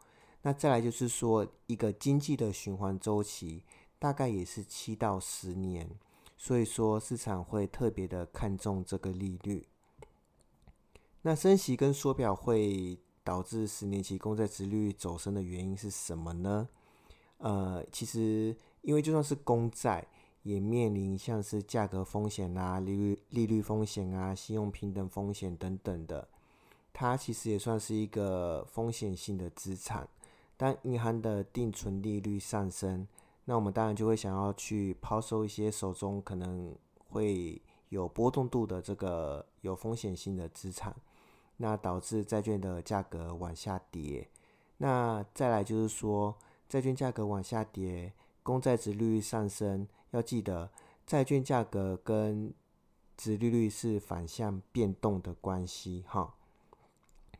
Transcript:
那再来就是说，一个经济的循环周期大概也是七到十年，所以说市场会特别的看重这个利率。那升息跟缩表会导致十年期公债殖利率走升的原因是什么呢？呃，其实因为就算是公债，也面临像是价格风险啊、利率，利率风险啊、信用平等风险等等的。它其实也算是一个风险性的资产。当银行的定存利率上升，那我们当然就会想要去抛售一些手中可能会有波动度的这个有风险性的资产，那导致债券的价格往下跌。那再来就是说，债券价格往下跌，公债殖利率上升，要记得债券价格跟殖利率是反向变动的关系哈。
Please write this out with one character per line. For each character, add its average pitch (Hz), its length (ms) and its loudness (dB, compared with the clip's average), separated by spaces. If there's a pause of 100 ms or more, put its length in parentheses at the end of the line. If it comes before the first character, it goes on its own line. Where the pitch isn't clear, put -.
(440)
那 143 100 2
再 143 160 2
来 120 100 6
就 120 100 2
是 123 200 0
说， 110 360 4 (220)
一 120 80 -2
个 107 160 2
经 139 260 2
济 147 200 2
的 110 160 0
循 98 240 -6
环 95 200 -2
周 104 240 2
期 85 400 -6 (360)
大 143 160 0
概 135 160 2
也 95 160 0
是 - 180 -8
七 - 320 -8
到 101 240 0
十 - 340 -8
年， 90 360 -4 (480)
所 123 220 2
以 117 40 6
说 107 360 2
市 117 180 -4
场 95 260 -4
会 104 220 0
特 117 240 0
别 95 180 -2
的 90 200 -4
看 98 280 -2
重 95 300 0
这 98 140 -4
个 95 120 -2
利 92 300 -4
率。 101 260 -4 (1600)
那 160 100 4
升 190 240 8
息 131 180 2
跟 139 160 6
缩 139 220 2
表 110 220 2
会 98 640 2 (240)
导 90 180 -2
致 110 240 -2
十 104 220 -6
年 98 160 0
期 98 120 -4
公 107 220 -2
债 110 80 4
殖 98 200 -4
利 98 40 -2
率 104 240 2
走 87 240 -6
升 98 160 -4
的 101 80 0
原 90 240 -4
因 95 100 -2
是 104 140 -8
什 - 260 -6
么 82 180 -4
呢？ 101 360 0 (680)
呃， 95 520 -2
其 - 140 -8
实 110 500 0 (260)
因 - 120 0
为 151 80 6
就 156 100 0
算 156 120 4
是 147 100 0
公 117 380 2
债， 95 340 0 (380)
也 101 160 0
面 110 340 4
临 98 240 0
像 110 240 -2
是 101 220 -2
价 107 240 0
格 95 160 -2
风 104 260 -2
险 90 260 -4
啊、 92 240 0
利 95 160 0
率， 101 240 2 (100)
利 117 180 2
率 110 120 4
风 107 240 0
险 98 280 -2
啊、 95 240 -2
信 110 200 -6
用 104 140 2
平 98 240 -4
等 95 160 -2
风 101 240 -4
险 92 220 -4
等 92 220 -4
等 87 280 -4
的。 78 220 -6 (640)
它 127 240 0
其 120 160 -6
实 - 160 -4
也 104 80 2
算 113 220 0
是 107 160 -4
一 107 100 2
个 92 600 0
风 113 260 -2
险 101 260 -4
性 - 180 -6
的 90 140 -6
资 95 260 -8
产。 - 320 -8 (500)
当 131 260 2
银 123 180 0
行 117 180 2
的 107 240 0
定 120 280 -2
存 98 320 -4
利 104 160 0
率 101 180 -2
上 98 320 -2
升， 95 380 -4 (380)
那 123 100 0
我 117 40 4
们 101 140 2
当 110 140 2
然 107 80 0
就 107 120 2
会 113 80 6
想 101 180 -2
要 98 200 0
去 101 480 -2
抛 107 180 0
售 113 240 0
一 107 40 0
些 107 220 0
手 95 220 -2
中 101 300 -4
可 98 140 -6
能 90 380 -4 (360)
会 95 500 0 (300)
有 92 180 -2
波 117 220 4
动 127 180 2
度 120 180 2
的 92 160 -4
这 101 140 -4
个 82 480 -2 (180)
有 95 140 -2
风 113 200 -4
险 101 200 -4
性 98 220 -6
的 85 100 -6
资 - 240 -10
产， - 240 -8 (640)
那 110 180 0
导 92 240 -2
致 107 240 -2
债 107 180 0
券 104 180 0
的 92 220 -4
价 98 220 0
格 85 320 -6
往 87 180 -6
下 92 240 -4 (140)
跌。 71 380 -6 (480)
那 120 460 2 (100)
再 131 160 2
来 110 120 6
就 107 140 0
是 110 140 4
说， 104 440 0 (360)
债 135 120 2
券 131 140 2
价 131 160 0
格 107 160 0
往 101 160 0
下 110 220 -2
跌， 90 480 -4 (280)
公 127 200 2
债 123 160 6
殖 104 160 -2
利 107 120 2
率 110 140 6
上 104 280 0
升， 98 380 0 (260)
要 120 100 0
记 117 200 0
得 87 300 -4 (340)
债 147 160 4
券 131 220 4
价 127 200 4
格 95 380 0
跟 107 520 0 (640)
殖 110 180 0
利 117 140 2
率 113 200 6
是 107 300 0
反 87 260 -4
向 98 360 -4 (100)
变 101 240 2
动 101 260 2
的 90 120 -8
关 92 340 -2
系 90 400 -8
哈。 - 260 -2 (1080)